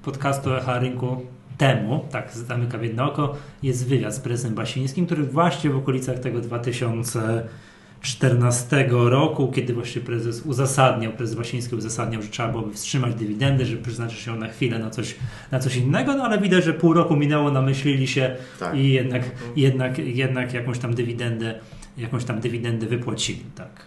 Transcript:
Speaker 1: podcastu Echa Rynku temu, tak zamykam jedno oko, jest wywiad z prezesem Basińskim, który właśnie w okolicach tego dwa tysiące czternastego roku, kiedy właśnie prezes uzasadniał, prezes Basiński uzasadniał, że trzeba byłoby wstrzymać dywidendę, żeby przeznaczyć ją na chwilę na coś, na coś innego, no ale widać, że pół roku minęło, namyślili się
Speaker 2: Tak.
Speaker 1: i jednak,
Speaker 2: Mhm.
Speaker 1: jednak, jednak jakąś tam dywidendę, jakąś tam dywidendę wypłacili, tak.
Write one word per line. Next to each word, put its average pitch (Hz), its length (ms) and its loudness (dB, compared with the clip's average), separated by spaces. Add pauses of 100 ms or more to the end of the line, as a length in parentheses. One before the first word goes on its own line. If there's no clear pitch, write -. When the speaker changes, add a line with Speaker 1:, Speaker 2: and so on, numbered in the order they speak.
Speaker 1:
podcastu 139 520 0
Echa 123 240 0
Rynku 127 460 -2 (320)
temu, 123 540 2
tak 110 220 -6
zamykam 117 500 -4
jedno 117 280 0
oko, 143 240 0 (280)
jest 123 240 0
wywiad 107 280 2
z - 40 -6
prezesem 117 360 -2
Basińskim, 131 500 -2
który 165 180 0
właśnie 156 460 2
w 135 80 2
okolicach 131 420 0
tego 120 220 -4
dwa 117 180 -6
tysiące 113 840 -2 (580)
czternastego 123 1080 4
roku, 143 420 4
kiedy 123 220 0
właśnie 117 280 -4
prezes 117 400 -4
uzasadniał, 127 680 2
prezes 110 240 -4
Basiński 120 400 -4
uzasadniał, 113 460 -4
że 104 80 -8
trzeba 117 200 -4
byłoby 107 240 -4
wstrzymać 120 420 -2
dywidendę, 120 500 0
żeby 113 180 -4
przeznaczyć 117 440 -6
ją 113 80 -6
na 110 120 -6
chwilę 113 320 -2
na 110 100 -4
coś, 107 260 -6 (360)
na 131 80 0
coś 135 160 0
innego, 180 400 2
no 269 80 0
ale 214 160 2
widać, 185 240 6
że 165 100 2
pół 165 200 6
roku 165 220 6
minęło, 147 360 4
namyślili 135 560 2
się 131 280 0 (240)
Speaker 2:
Tak. 92 160 -4
Speaker 1:
i 135 160 6
jednak, 127 320 2
Speaker 2:
Mhm. 120 320 -8
Speaker 1:
jednak, 131 420 2
jednak 131 560 -2
jakąś 123 260 -4
tam 120 160 -2
dywidendę, 113 600 -2 (420)
jakąś 113 280 -4
tam 107 140 -4
dywidendę 117 480 -2
wypłacili, 113 560 -4 (120)
tak. - 140 -14 (180)